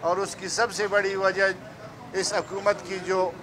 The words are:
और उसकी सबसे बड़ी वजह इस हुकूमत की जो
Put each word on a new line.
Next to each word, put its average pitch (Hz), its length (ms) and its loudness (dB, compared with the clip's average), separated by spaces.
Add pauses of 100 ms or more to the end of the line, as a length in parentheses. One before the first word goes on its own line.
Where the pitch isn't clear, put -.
और 180 160 2
उसकी 185 280 -6
सबसे 202 400 0
बड़ी 196 280 2
वजह 190 380 4 (600)
इस 190 180 0
हुकूमत 196 540 0
की 190 100 -4
जो 185 340 0 (100)